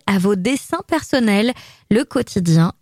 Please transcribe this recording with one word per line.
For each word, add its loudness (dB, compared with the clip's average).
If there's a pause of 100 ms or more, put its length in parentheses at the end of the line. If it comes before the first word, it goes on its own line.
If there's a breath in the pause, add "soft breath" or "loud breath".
à 2
vos 2
desseins -4
personnels. 0 (400 loud breath)
Le 2
quotidien 0 (100)